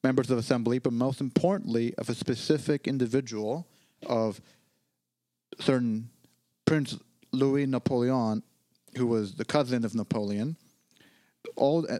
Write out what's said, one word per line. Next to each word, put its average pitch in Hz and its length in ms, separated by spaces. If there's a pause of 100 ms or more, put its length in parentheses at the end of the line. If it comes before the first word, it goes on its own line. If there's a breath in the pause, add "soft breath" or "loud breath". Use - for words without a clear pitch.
members 131 280
of 123 80
assembly, 120 400
but 123 160
most 127 260
importantly 127 760
of - 120
a 120 60
specific 139 760
individual 123 800 (380 soft breath)
of 110 340 (1200 soft breath)
certain 120 500 (540)
Prince 147 340 (340)
Louis 139 340
Napoleon, 123 760 (540)
who 127 100
was 110 280
the 113 100
cousin 123 400
of 107 100
Napoleon. 107 640 (1000 soft breath)
All, 156 300 (140)